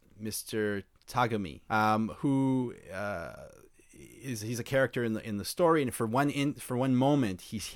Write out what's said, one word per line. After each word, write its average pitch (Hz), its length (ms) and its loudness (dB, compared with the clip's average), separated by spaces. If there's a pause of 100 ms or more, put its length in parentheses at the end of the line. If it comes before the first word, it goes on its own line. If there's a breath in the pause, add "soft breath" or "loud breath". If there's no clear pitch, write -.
(180)
Mister 104 640 -2 (260)
Tagami, 107 520 -2 (100)
um, 107 480 2
who, 131 560 0 (180)
uh, 95 400 -6 (920)
is, 123 200 -6
he's 113 180 -6
a 117 40 -6
character 131 400 2
in 113 100 0
the, 107 120 -6
in 107 120 -4
the 98 60 -6
story, 165 380 4
and 123 120 -2
for 120 120 -2
one 131 240 2
in, 139 240 0
for - 220 -6
one 131 200 2
moment 127 460 4
he - 160 -8 (180)